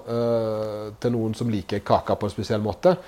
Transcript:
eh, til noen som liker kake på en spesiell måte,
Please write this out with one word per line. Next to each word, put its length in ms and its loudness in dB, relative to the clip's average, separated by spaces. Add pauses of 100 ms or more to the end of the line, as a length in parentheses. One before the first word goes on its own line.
eh, 920 0
til 120 2
noen 220 0
som 160 -2
liker 300 -2
kake 380 2
på 60 -4
en 60 -2
spesiell 320 -2
måte, 340 2 (120)